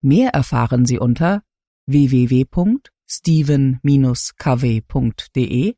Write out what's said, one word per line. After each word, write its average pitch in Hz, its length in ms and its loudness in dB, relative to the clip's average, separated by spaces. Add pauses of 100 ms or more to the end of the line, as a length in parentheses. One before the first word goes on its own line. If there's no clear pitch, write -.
Mehr 208 280 2
erfahren 123 540 0
Sie 120 140 0
unter 165 440 0 (440)
w 139 240 2
w 123 180 2
w 131 160 2
punkt 208 480 -2 (160)
steven 139 720 0 (560)
covey 123 460 -2
punkt - 520 -6
d 127 100 0
e 160 340 -2